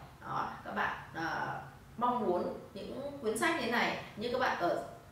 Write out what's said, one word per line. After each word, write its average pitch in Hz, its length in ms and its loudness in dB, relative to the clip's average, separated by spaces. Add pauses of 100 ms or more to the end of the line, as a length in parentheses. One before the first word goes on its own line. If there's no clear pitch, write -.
(220)
Đó, - 260 -2 (180)
các - 100 -6
bạn, - 220 2 (160)
à, 165 400 0 (440)
mong 233 280 4
muốn 180 180 4 (300)
những 277 480 -6
cuốn 220 160 2
sách 330 180 4
như 311 100 0
thế 233 60 2
này, 208 260 4 (180)
nhưng 240 160 -2
các 175 80 2
bạn - 200 4
ở 175 240 2 (280)